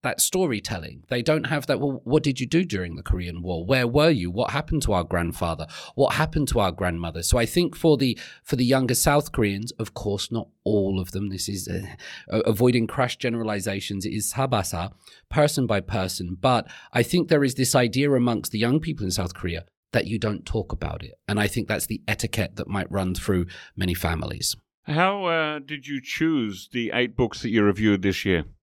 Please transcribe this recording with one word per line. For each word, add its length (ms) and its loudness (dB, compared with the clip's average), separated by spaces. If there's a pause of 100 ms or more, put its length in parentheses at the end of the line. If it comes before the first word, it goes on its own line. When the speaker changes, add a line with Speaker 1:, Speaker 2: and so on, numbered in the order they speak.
Speaker 1:
that 180 -2
storytelling. 880 -2
They 140 -2
don't 220 2
have 200 -2
that, 140 0
"Well, 240 -2
what 180 4
did 180 0
you 60 -2
do 180 2
during 320 -4
the 60 -12
Korean 400 -2
War? 240 -4
Where 220 2
were 240 4
you? 180 0
What 220 -2
happened 320 -2
to 100 0
our 100 2
grandfather? 640 -2 (300)
What 180 4
happened 360 0
to 100 2
our 120 2
grandmother?" 520 -4
So 160 4
I 80 2
think 280 0
for 220 4
the, 180 2 (280)
for 120 -2
the 100 2
younger 280 4
South 380 2
Koreans, 480 -2
of 160 -6
course, 360 -4
not 180 -4 (140)
all 360 2
of 120 -4
them, 180 -4
this 200 -6
is, 180 -6
uh, 200 -6 (420)
a-, 120 0
avoiding 440 4
crash 320 -2
generalizations, 880 -4
it 80 -4
is 200 -4
sabasa, 580 0 (380)
person 360 4
by 160 2
person. 580 -4
But 280 2 (260)
I 80 4
think 280 2
there 140 6
is 120 0
this 180 0
idea 380 4
amongst 400 2
the 80 -4
young 200 4
people 260 -4
in 60 -2
South 220 -2
Korea 320 -6 (260)
that 140 2
you 140 -4
don't 260 -2
talk 260 -4
about 320 -6
it. 120 -18 (120)
And 120 0
I 80 2
think 200 -2
that's 200 -2
the 200 -6
etiquette 500 -4
that 100 -6
might 240 -4
run 240 -2
through 320 0 (280)
many 200 -2
families. 600 -4 (280)
Speaker 2:
How, 420 0
uh, 340 0
did 280 -12
you 120 -6
choose 720 -2
the 220 -4
eight 240 0
books 240 0
that 80 -4
you 140 4
reviewed 400 4
this 200 2
year? 200 2 (200)